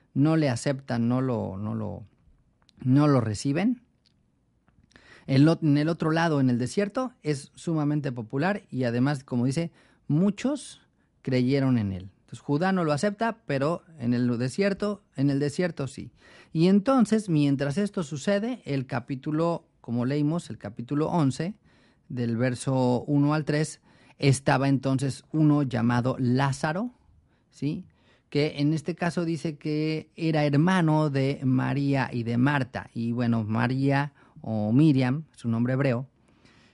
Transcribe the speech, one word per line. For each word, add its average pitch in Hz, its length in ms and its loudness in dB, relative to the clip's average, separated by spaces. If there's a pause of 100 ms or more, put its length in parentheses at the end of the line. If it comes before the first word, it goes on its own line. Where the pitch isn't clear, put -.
(140)
no 156 220 4
le 151 120 2
aceptan, 120 600 -2
no 123 120 2
lo, 104 380 -4
no 107 160 -6
lo, 101 320 -8 (760)
no 139 260 4
lo 135 120 4
reciben, 139 640 -2 (1400)
el 139 220 6
ot-, 165 140 2
en 143 160 4
el 151 100 0
otro 165 220 -2
lado, 160 300 2
en 131 100 4
el 120 80 2
desierto, 208 640 -4
es 147 320 -4
sumamente 147 580 -2
popular 139 580 -4
y 127 140 -4
además, 127 400 0
como 123 220 -2
dice, 160 260 -4 (340)
muchos 202 760 -2 (400)
creyeron 131 560 0
en 101 140 -2
él. 92 180 -10 (100)
Entonces, - 200 -20
Judá 165 320 0
no 185 120 0
lo 151 80 0
acepta, 208 540 -2
pero 143 360 -2 (160)
en 120 140 -2
el 123 260 0
desierto, 196 640 -2 (140)
en 139 140 2
el 139 100 0
desierto 147 460 -4
sí. - 260 -14 (400)
Y 165 160 4
entonces, 214 600 4
mientras 143 480 2
esto 196 240 -2
sucede, 202 640 -4
el 139 180 -4
capítulo, 151 840 -4 (140)
como 120 240 -4
leímos, 147 460 -2
el 107 80 -14
capítulo 131 500 -4
once, 160 460 0 (560)
del 120 260 -2
verso 127 680 0
uno 143 260 2
al 151 140 -2
tres, 151 340 -2 (380)
estaba 135 500 2
entonces 135 640 0
uno 151 300 4
llamado 120 560 0
Lázaro, 139 720 0 (580)
¿sí? 165 360 -8 (420)
Que 147 300 0
en 147 160 2
este 160 200 -4
caso 175 300 -2
dice 160 320 -4
que 156 600 -4
era 156 280 0
hermano 156 640 4
de 139 360 0
María 131 680 0
y 120 120 -4
de 117 120 -2
Marta. 131 560 0
Y 117 200 -4
bueno, 117 320 0
María 131 680 0 (340)
o 107 260 -2
Miriam, 139 520 4 (120)
su - 120 -8
nombre 117 240 0
hebreo, 131 340 -2 (680)